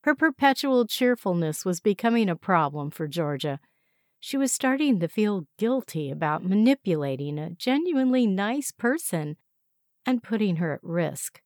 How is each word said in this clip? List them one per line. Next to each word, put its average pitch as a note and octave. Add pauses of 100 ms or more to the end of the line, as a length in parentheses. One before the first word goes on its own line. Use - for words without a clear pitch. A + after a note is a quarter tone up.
Her D4
perpetual C4+
cheerfulness F3+
was F3+
becoming A3+
a E3+
problem D3+
for D#3+
Georgia. D3 (580)
She -
was C4+
starting C4+
to E3+
feel G3+ (100)
guilty G#3+
about D3+
manipulating D#3+
a D#3+
genuinely C4
nice G#3
person E3+ (680)
and B3+
putting G3+
her D#3+
at -
risk E3